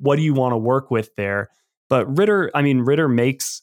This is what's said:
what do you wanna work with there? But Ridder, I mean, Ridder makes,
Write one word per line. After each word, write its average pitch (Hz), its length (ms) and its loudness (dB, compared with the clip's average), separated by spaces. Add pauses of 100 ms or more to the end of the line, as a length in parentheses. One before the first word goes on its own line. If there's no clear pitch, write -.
what 139 160 2
do 156 40 0
you 156 120 0
wanna 127 240 0
work 127 340 -2
with 110 240 -2
there? 101 340 -4 (400)
But 123 160 2 (120)
Ridder, 196 360 0
I 143 80 0
mean, 139 200 2
Ridder 147 260 0
makes, 127 560 -2